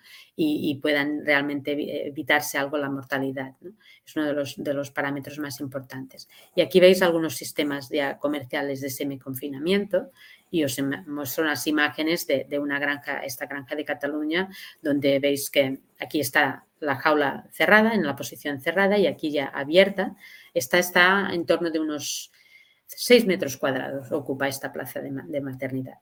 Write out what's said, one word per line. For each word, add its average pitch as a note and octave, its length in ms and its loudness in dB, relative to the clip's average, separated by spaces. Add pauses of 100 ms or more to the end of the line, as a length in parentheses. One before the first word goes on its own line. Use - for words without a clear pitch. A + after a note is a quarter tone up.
(340)
Y, D3+ 360 0
y C#3 60 -2
puedan D3 500 0
realmente C#3+ 500 0
evi-, D3 300 -4
evitarse D3 500 0
algo C#3+ 220 -2
la C#3 100 -2
mortalidad, C3+ 720 -4
¿no? F3+ 120 -16 (340)
Es - 100 -10
uno D#3 80 0
de D3 80 0
los, C#3+ 240 -4
de D3 160 -4
los C#3 180 -4
parámetros C#3+ 480 -6
más C#3+ 220 -8
importantes. C3 640 -12 (300)
Y F3 60 6
aquí F3+ 180 4
veis F#3 220 10
algunos E3 340 2
sistemas C#3 540 -4
ya C#3+ 260 -2
comerciales C#3+ 640 -4
de C#3 80 -6
semiconfinamiento C#3+ 1200 -2 (380)
y D#3+ 140 2
os C3 140 -2
em-, C#3 280 -2
muestro D3 380 -4
unas D3 220 -2
imágenes D#3 600 0
de, C3+ 220 0
de D3 100 -2
una C#3+ 200 -2
granja, C#3+ 400 -4
esta C#3 260 -8
granja C#3 320 -8
de D3+ 80 -4
Cataluña, D3+ 640 -2 (320)
donde C#3+ 380 2
veis C#3 320 0
que C3+ 300 -2 (180)
aquí D3 220 -4
está C3+ 440 0 (160)
la C#3 160 -2
jaula D3 560 2
cerrada, G#3+ 400 6
en F#3+ 140 2
la C#3+ 100 -2
posición C#3+ 420 -6
cerrada F#3+ 380 2
y G3 100 4
aquí C#3+ 240 -2
ya C#3+ 140 -2
abierta. F#3 720 2 (380)
Esta E3+ 240 2
está F#3 520 4
en E3+ 140 -2
torno E3+ 260 2
de D#3+ 80 -2
unos D3+ 540 -6 (540)
seis - 400 4
metros E3 320 -2
cuadrados, C3+ 540 -4
ocupa C#3 360 -2
esta C3+ 240 -8
plaza D3+ 300 -10
de C#3 80 -8
ma-, C#3 180 -10
de C#3+ 140 -4
maternidad. C3 600 -8